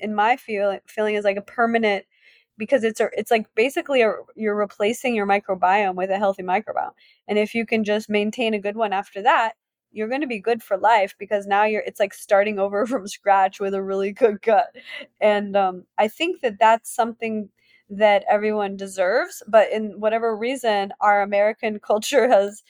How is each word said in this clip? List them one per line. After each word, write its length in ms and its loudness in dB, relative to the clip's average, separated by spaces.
in 140 -8
my 220 2
feel, 500 -4
feeling 280 -2
is, 100 -4
like, 120 2
a 60 -8
permanent, 640 0
because 260 0
it's 160 -4
a, 140 2
it's, 160 -6
like, 240 0
basically 480 0
a, 100 4
you're 180 -2
replacing 600 -2
your 120 -2
microbiome 680 0
with 160 -4
a 80 0
healthy 240 -2
microbiome. 500 -4
And 120 0
if 160 -2
you 100 -2
can 180 -2
just 280 -2
maintain 420 -2
a 80 -2
good 160 -6
one 160 -2
after 300 -6
that, 320 2
you're 180 -8
gonna 180 -4
be 120 -6
good 240 -2
for 140 -4
life, 420 2
because 280 -4
now 180 2
you're, 180 0
it's 160 -12
like 160 -2
starting 440 0
over 280 0
<laughs> 0 -
from 220 -6
scratch 500 0
with 160 -4
a 80 -4
really 300 -4
good 300 0
gut. 340 2
And, 360 0
um, 280 0
I 100 2
think 340 -4
that 160 -4
that's 360 2
something 540 -4
that 400 4
everyone 480 0
deserves, 720 -2
but 240 6
in 260 -6
whatever 380 0
reason, 640 -2
our 220 4
American 580 0
<laughs> 20 -20
culture 460 2
has 420 2